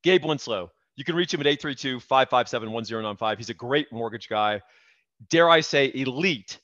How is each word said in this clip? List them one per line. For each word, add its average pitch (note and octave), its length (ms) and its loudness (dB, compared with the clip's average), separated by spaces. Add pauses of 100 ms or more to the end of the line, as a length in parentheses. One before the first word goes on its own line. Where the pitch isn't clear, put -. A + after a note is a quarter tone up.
Gabe F3+ 220 4
Winslow. A2+ 460 -4 (240)
You C#3 100 -12
can E3+ 100 -4
reach F3 180 -2
him E3 80 -4
at C#3+ 60 0
eight D3 160 2
three C#3+ 140 -6
two, B2+ 240 -6
five C3+ 280 2
five B2 200 0
seven, A2 240 -6
one A2+ 120 -6
zero A2+ 160 -8
nine G#2 160 -6
five. A2 220 -4
He's A2+ 120 -12
a A2+ 40 -8
great C#3 380 -2
mortgage A2+ 360 -8
guy. G#2 320 0 (720)
Dare E3+ 180 6
I E3 120 8
say C#3+ 340 2
elite. C3 680 -2